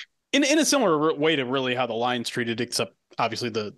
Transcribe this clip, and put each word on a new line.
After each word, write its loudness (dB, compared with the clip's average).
In, 4
in 4
a 4
similar 2
r-, 0
way 2
to 0
really 0
how 0
the -4
Lions -2
treated, -4
except -4
obviously -2
the, -4